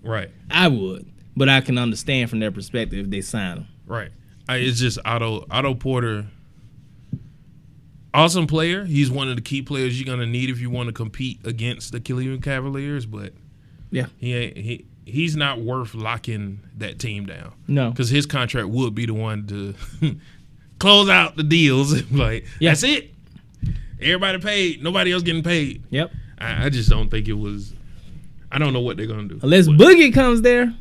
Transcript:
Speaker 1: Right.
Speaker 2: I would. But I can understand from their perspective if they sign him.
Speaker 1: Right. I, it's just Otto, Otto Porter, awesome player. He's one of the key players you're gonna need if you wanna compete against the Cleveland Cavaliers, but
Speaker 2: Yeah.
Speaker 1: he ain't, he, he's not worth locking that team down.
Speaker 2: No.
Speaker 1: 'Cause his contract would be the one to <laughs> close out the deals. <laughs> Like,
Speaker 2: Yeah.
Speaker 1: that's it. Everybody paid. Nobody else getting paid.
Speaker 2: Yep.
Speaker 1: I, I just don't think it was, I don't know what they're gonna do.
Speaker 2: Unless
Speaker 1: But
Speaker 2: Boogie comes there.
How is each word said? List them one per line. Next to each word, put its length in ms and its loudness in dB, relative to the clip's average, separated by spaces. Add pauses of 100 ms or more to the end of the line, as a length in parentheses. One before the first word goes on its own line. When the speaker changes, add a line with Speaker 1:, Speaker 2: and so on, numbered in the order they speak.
Speaker 1:
Right. 300 -6 (180)
Speaker 2:
I 180 4
would. 380 -2 (320)
But 120 4
I 120 6
can 160 -2
understand 540 -2
from 80 -2
their 120 -2
perspective 540 -6
if 60 -6
they 100 -6
sign 360 -6
him. 100 -12 (180)
Speaker 1:
Right. 240 -10 (400)
I, 80 -2
it's 220 0
just 260 0
Otto, 460 -2
Otto 240 0
Porter, 500 -2 (1900)
awesome 340 2
player. 380 -2
He's 260 2
one 180 -4
of 60 -4
the 60 -6
key 200 -6
players 380 -4
you're 120 -8
gonna 180 -4
need 200 -2
if 100 -6
you 100 -6
wanna 220 -4
compete 540 -8
against 460 -8
the 80 -8
Cleveland 440 -6
Cavaliers, 640 -6
but 280 -14 (580)
Speaker 2:
Yeah. 160 -4 (100)
Speaker 1:
he 160 -6
ain't, 240 -6
he, 280 -10 (200)
he's 300 -2
not 260 2
worth 340 -4
locking 640 -6 (180)
that 220 -10
team 260 -6
down. 280 -14 (140)
Speaker 2:
No. 240 2
Speaker 1:
'Cause 180 -2
his 160 4
contract 440 -4
would 260 -2
be 100 -4
the 80 -4
one 340 -6
to 280 -8 (240)
<laughs> 200 -2 (600)
close 300 6
out 260 2
the 80 -2
deals. 580 4
<laughs> 100 -6
Like, 340 0 (140)
Speaker 2:
Yeah. 120 4
Speaker 1:
that's 120 2
it. 280 -2 (880)
Everybody 380 0
paid. 440 -2
Nobody 300 0
else 100 -2
getting 200 -2
paid. 460 -2
Speaker 2:
Yep. 220 -2 (260)
Speaker 1:
I, 280 -4
I 40 0
just 200 2
don't 200 6
think 200 0
it 40 -2
was, 400 -6 (760)
I 80 -2
don't 140 2
know 80 0
what 160 -4
they're 100 -6
gonna 220 -8
do. 120 -12
Speaker 2:
Unless 260 8
Speaker 1:
But 100 8
Speaker 2:
Boogie 360 12
comes 280 6
there. 400 4